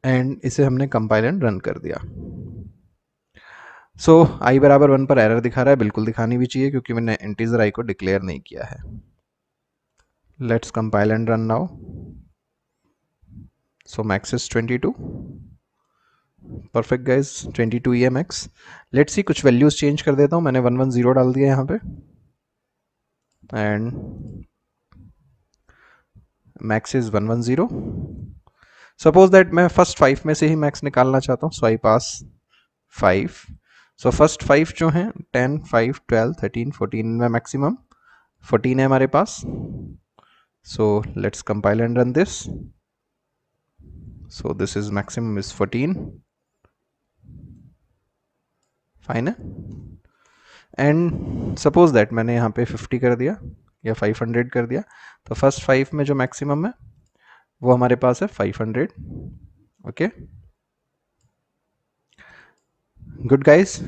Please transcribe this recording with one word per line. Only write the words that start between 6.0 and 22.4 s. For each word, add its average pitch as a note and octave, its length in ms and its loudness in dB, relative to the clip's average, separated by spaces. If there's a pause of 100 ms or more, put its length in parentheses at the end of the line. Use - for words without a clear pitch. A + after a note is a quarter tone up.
दिखानी A#2 320 -2
भी B2 80 2
चाहिए C3+ 260 -2
क्योंकि B2+ 220 -4
मैंने A2+ 280 -2
इंटीजर A2+ 460 0
i G2+ 40 0
को A#2 100 -8
डिक्लेयर F#2+ 400 -2
नहीं F2 260 -8
किया - 180 -14
है। - 120 -16 (1600)
Let's A#2 380 -2
compile G#2+ 400 0
and A2+ 120 -4
run A2+ 220 0
now। B2+ 100 0 (2250)
So A2 220 -8
max G2 220 -4
is A#2+ 200 -6
twenty A#2 320 -2
two। B3 80 -2 (1800)
Perfect B2 340 -2
guys, C#3 220 0 (240)
ट्वेंटी A#2 240 -2
टू B2 120 -2
ही A#2+ 100 2
है B2+ 80 4
max। - 380 -6 (480)
Let's C#3+ 200 2
see, G3+ 80 0
कुछ - 220 -2
वैल्यूज C3+ 340 4
चेंज D3 220 0
कर C#3+ 140 0
देता C#3+ 200 4
हूँ, E3+ 80 0
मैंने B2+ 160 2
वन B2 180 2
वन C3 140 0
ज़ीरो B2 220 2
डाल B2+ 200 4
दिया C3+ 140 2
यहाँ C3+ 240 2
पे G#3+ 80 -4 (1700)